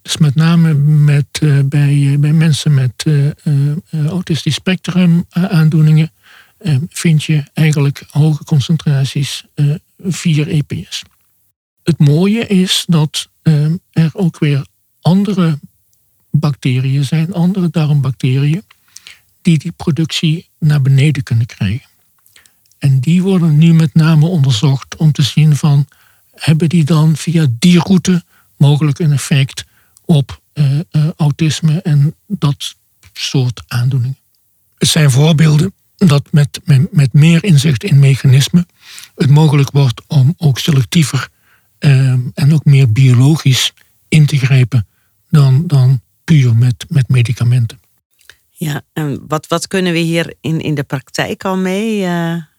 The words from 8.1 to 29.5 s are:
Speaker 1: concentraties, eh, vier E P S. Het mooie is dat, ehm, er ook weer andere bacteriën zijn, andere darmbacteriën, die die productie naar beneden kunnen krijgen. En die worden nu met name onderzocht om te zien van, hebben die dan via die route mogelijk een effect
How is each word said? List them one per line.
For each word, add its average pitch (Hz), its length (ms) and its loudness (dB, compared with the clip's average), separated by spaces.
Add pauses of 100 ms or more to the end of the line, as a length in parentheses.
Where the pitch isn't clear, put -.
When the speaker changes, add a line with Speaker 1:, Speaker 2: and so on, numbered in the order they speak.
Speaker 1:
concentraties, 139 1000 -2 (100)
eh, 147 100 0 (340)
vier 156 480 -2
E 160 140 -2
P - 120 -8 (160)
S. - 120 -12 (840)
Het 170 160 -2
mooie 185 480 2
is 190 400 0
dat, 156 420 -2 (120)
ehm, 156 340 0 (160)
er 160 220 0
ook 170 260 -4
weer 143 260 -2 (360)
andere 175 580 0 (720)
bacteriën 135 720 -2
zijn, 160 280 -4
andere 180 360 -2
darmbacteriën, 143 960 -2 (760)
die 165 160 2
die 170 140 -6
productie 160 800 -4 (100)
naar 151 220 0
beneden 135 420 2
kunnen 117 220 -2
krijgen. - 440 -6 (880)
En 135 220 0
die 165 220 0
worden 175 360 0
nu 165 160 4
met 160 200 2
name 156 320 2
onderzocht 135 720 -2
om 156 160 0
te 156 100 -2
zien 151 340 2
van, 143 320 0 (480)
hebben 156 340 0
die 170 140 2
dan 156 320 2
via 160 320 -2 (120)
die 175 200 4
route 180 440 0 (340)
mogelijk 143 420 0
een 156 120 0
effect 139 540 -2 (400)